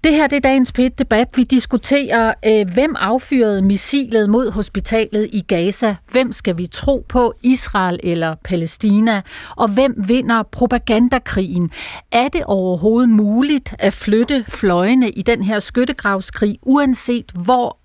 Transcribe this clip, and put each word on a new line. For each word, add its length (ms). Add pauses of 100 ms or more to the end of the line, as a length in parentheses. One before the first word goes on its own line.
Det 100
her, 120
det 100
er 40
dagens 320
P 60
et 200
Debat. 380
Vi 60
diskuterer, 920 (120)
øh, 280
hvem 240
affyrede 640
missilet 680
mod 200
hospitalet 840
i 80
Gaza? 560 (160)
Hvem 200
skal 260
vi 80
tro 420
på, 340
Israel 600
eller 320 (100)
Palæstina? 800 (340)
Og 120
hvem 260 (120)
vinder 360
propagandakrigen? 1300 (420)
Er 160
det 160
overhovedet 680
muligt 680
at 140
flytte 560
fløjene 600
i 120
den 200
her 160
skyttegravskrig, 1040
uanset 720
hvor 500